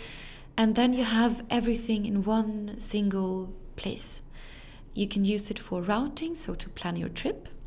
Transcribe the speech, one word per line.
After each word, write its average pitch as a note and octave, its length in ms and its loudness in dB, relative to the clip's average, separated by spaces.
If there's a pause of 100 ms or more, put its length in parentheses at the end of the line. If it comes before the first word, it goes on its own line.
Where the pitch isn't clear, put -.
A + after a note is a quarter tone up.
(580)
And A3 180 6
then B3 180 6
you B3 120 4
have A3+ 440 4
everything A3+ 560 2
in G3+ 180 2
one G#3+ 560 2
single F#3+ 720 2 (220)
place. - 460 -4 (720)
You G3+ 140 0
can G3+ 180 2
use G#3 240 2
it G#3 80 -4
for F3+ 240 -4
routing, C#4 540 0
so - 180 -2
to - 160 -8
plan F3 260 -4
your E3+ 140 -2
trip. - 400 -4 (180)